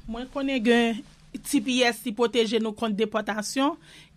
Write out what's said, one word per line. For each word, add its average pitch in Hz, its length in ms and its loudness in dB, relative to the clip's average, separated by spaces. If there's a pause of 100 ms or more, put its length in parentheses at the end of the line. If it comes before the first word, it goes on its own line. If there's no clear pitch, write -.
Moi, 233 140 -8
je 254 40 -8
connais 269 300 -2
un 233 380 4 (440)
T - 220 0
P 247 180 0
S 240 240 2
qui 240 100 -4
protège 226 420 2
nos 220 180 0
comptes 214 200 -4
de 196 40 -2
déportation. 214 800 -2 (400)